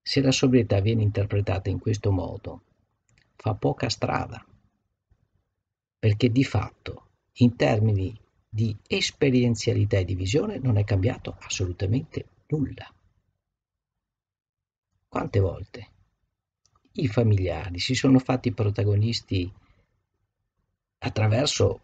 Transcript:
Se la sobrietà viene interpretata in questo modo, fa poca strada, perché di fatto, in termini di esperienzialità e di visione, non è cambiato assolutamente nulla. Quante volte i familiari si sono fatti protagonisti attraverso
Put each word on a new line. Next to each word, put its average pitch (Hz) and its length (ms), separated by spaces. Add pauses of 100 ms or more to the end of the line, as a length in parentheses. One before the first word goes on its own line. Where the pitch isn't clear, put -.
Se - 200
la 135 100
sobrietà 123 480
viene 110 240
interpretata 101 640
in 92 100
questo 104 320
modo, 82 520 (720)
fa 107 200
poca 139 340
strada, - 560 (1500)
perché 110 340
di 131 120
fatto, - 680 (240)
in 123 220
termini 107 600 (320)
di 107 280 (120)
esperienzialità 120 1120
e 92 80
di 90 80
visione, 139 460
non 127 180
è 104 60
cambiato 101 560
assolutamente 101 880 (200)
nulla. - 440 (2250)
Quante - 320
volte 85 500 (1040)
i 160 140
familiari 90 720
si 127 160
sono 131 240
fatti 127 340
protagonisti 101 1000 (1500)
attraverso 107 840